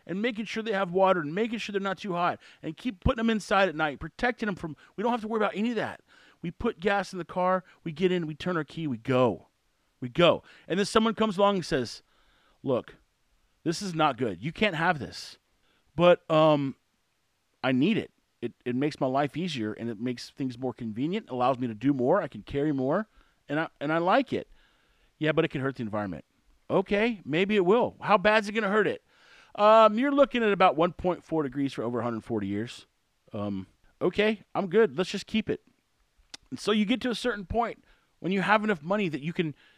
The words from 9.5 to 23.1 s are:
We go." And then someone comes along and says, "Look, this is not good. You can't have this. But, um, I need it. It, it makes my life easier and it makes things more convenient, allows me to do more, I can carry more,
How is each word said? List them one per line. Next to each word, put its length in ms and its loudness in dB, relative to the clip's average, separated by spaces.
We 80 -8
go." 360 4
And 100 -2
then 80 0
someone 280 2
comes 220 -2
along 200 4
and 80 -4
says, 380 -4
"Look, 320 -2
this 180 -4
is 120 -8
not 220 2
good. 240 -4
You 120 -6
can't 240 -2
have 240 0
this. 380 -14
But, 340 6
um, 460 4
I 80 2
need 260 2
it. 140 -6
It, 120 -6
it 100 -4
makes 260 -2
my 60 0
life 300 -2
easier 380 -4
and 160 -8
it 100 -10
makes 300 -6
things 280 -8
more 140 -6
convenient, 560 -6
allows 300 0
me 80 -4
to 80 -4
do 180 0
more, 300 2
I 60 -6
can 140 -14
carry 300 -2
more, 340 -2